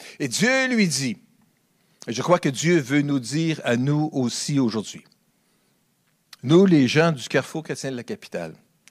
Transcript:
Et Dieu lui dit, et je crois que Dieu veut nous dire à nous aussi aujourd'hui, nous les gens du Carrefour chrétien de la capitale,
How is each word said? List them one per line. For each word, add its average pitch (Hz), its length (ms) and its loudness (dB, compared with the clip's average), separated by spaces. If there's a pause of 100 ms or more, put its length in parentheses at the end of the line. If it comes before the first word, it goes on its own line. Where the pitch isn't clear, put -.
(200)
Et 147 80 -4
Dieu 254 400 2
lui 220 220 2
dit, 127 280 -4 (920)
et 120 60 -8
je 117 80 -6
crois 170 180 2
que 151 100 -2
Dieu 156 280 0
veut 143 260 0
nous 143 160 -2
dire 151 440 -4
à 120 140 0
nous 147 340 0
aussi 135 480 -2
aujourd'hui, 110 460 -4 (1400)
nous 170 220 6
les 147 240 6
gens 156 240 4
du 120 160 -8
Carrefour 151 340 -2
chrétien 139 280 -8
de 131 40 -8
la 120 80 -10
capitale, 87 500 -10 (380)